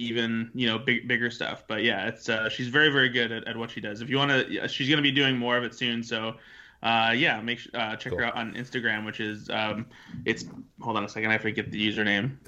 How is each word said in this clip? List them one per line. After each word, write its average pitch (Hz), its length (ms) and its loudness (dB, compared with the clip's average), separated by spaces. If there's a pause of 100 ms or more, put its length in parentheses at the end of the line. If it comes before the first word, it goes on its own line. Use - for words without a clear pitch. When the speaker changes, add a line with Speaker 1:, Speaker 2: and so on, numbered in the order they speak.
Speaker 1:
even, 113 500 0
you 123 120 0
know, 113 120 2
big, 120 300 0
bigger 120 220 2
stuff. - 360 -6
But 107 160 -2
yeah, 107 260 2
it's, - 200 -10
uh, 110 220 0
she's 123 180 -4
very, 147 220 6
very 135 180 6
good 120 240 0
at, 113 160 -6
at 113 80 -6
what 113 140 -6
she - 100 -10
does. 107 220 -8
If 117 80 -6
you 131 80 2
wanna, 139 320 4
yeah, 101 160 -2
she's 135 240 0
gonna 151 100 4
be 143 120 4
doing 131 260 4
more 120 180 2
of 123 80 0
it 113 100 -6
soon, 117 280 -2
so, 113 320 -4 (480)
uh, 113 340 4
yeah, 131 240 2
make 117 200 -2
su-, - 120 -16
uh, 110 240 -2
check 127 140 -8
Speaker 2:
Cool. 113 80 -2
Speaker 1:
her 120 80 0
out 117 100 -2
on 113 160 -4
Instagram, 113 540 -2
which 107 140 -6
is, 107 280 -6
um, 107 380 -2 (400)
it's, - 180 0 (380)
hold 113 160 0
on 101 60 -2
a 104 40 -6
second, 110 220 -2
I 110 80 4
forget 107 320 -2
the 107 200 0
username 104 460 0 (120)